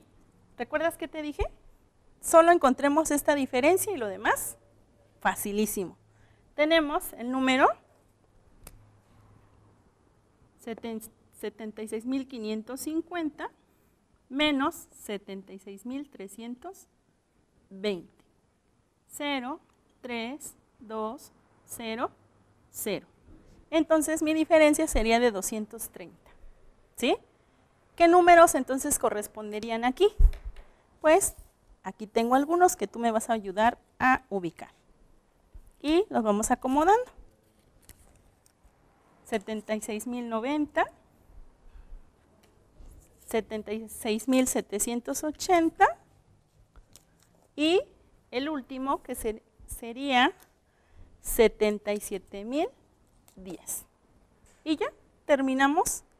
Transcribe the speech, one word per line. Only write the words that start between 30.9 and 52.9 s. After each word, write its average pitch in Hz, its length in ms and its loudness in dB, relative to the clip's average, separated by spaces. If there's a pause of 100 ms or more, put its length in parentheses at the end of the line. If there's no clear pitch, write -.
Pues 320 340 4 (480)
aquí 196 240 -12
tengo 233 280 2
algunos 339 400 4
que 202 120 -6
tú 226 120 -10
me 233 120 0
vas 220 180 -2
a 233 40 0
ayudar 214 440 0 (220)
a 254 300 2
ubicar. 180 400 -8 (1120)
Y 330 280 2
los 240 140 0
vamos 214 260 0
acomodando. 302 600 2 (2000)
Setenta 220 520 -6
y 208 60 -6
seis 214 260 -8
mil 240 220 -8
noventa, 285 560 -2 (2500)
setenta 214 440 -6
y 220 180 -10
seis - 380 -6
mil 254 200 4
setecientos 240 760 -6
ochenta 330 600 2 (1700)
y 330 260 2 (500)
el 269 180 -4
último 269 540 -6
que 247 120 -10
se-, 220 280 -8 (240)
sería 254 640 0 (880)
setenta 208 720 2
y 208 60 -4
siete 202 460 -12
mil 294 220 -2 (680)